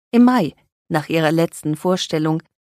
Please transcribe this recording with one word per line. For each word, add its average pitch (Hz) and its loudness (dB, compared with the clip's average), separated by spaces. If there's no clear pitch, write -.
im 240 4
Mai, 240 2
nach 160 -4
ihrer 160 0
letzten 160 -2
Vorstellung. 160 -2